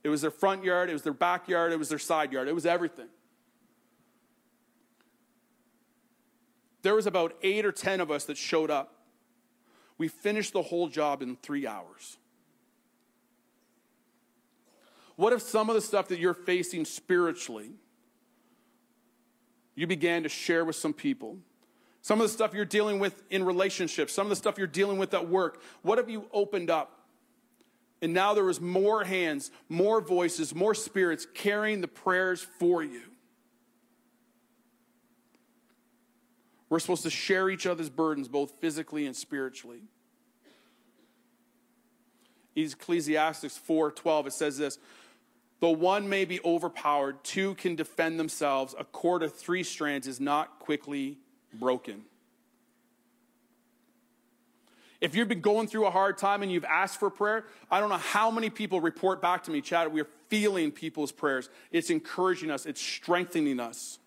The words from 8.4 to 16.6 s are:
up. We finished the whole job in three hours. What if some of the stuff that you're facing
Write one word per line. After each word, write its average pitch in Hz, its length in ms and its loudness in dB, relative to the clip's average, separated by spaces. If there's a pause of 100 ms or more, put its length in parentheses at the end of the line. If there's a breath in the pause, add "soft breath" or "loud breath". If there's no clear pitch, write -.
up. 135 240 -2 (1040 soft breath)
We 160 80 -2
finished 208 460 -2
the 185 100 0
whole 170 240 -2
job 143 340 -2
in 127 140 -6
three 143 320 -6
hours. 95 500 -12 (3000 soft breath)
What 208 160 6
if 240 100 2
some 214 260 2
of 233 60 2
the 220 60 6
stuff 202 280 0
that 175 120 -4
you're 175 120 4
facing 175 520 0